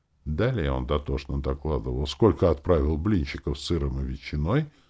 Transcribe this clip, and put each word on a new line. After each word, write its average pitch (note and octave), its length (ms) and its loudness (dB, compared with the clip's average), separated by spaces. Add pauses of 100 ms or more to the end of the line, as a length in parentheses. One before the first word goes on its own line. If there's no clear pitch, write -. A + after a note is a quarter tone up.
(260)
Далее D#2+ 480 0
он C2 120 -2
дотошно C#2 560 -2
докладывал, C2+ 640 -2
сколько F2+ 440 4
отправил D#2 480 2
блинчиков D#2 600 -2
с - 80 -12
сыром C#2 360 -2
и - 20 -2
ветчиной, D2+ 640 -2 (240)